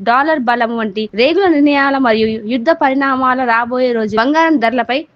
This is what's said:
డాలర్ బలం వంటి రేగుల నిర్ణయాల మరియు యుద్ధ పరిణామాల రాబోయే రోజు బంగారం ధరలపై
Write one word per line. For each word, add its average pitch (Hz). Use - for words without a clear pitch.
డాలర్ 294
బలం 233
వంటి 214
రేగుల 339
నిర్ణయాల 285
మరియు 220
యుద్ధ 247
పరిణామాల 262
రాబోయే 247
రోజు 214
బంగారం 311
ధరలపై 240